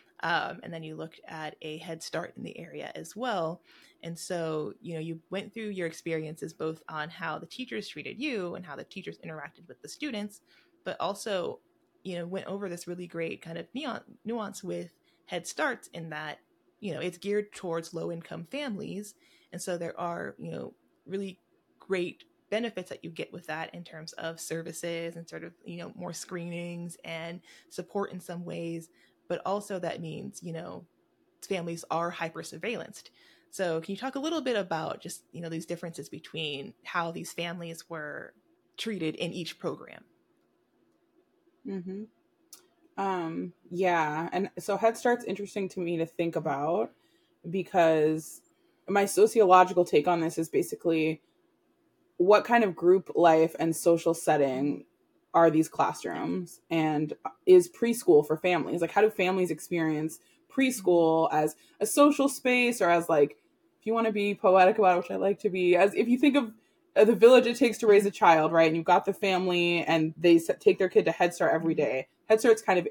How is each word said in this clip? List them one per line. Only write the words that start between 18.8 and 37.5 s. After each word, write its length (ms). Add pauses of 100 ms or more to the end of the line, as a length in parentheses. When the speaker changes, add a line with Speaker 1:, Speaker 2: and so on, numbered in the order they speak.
Speaker 1:
And 100
so 160
there 220
are, 380
you 140
know, 240 (300)
really 340 (400)
great 440 (260)
benefits 400
that 140
you 60
get 220
with 160
that 260
in 100
terms 300
of 260
services 760
and 120
sort 160
of, 100 (100)
you 140
know, 180
more 180
screenings 880
and 360 (300)
support 420
in 80
some 240
ways, 460 (380)
but 180
also 340
that 220
means, 400
you 100
know, 340 (640)
families 420
are 200
hyper 320
surveillanced. 680 (400)
So 300
can 120
you 60
talk 180
a 40
little 220
bit 140
about 460
just, 300
you 100
know, 80
these 160
differences 440
between 640 (100)
how 280
these 200
families 580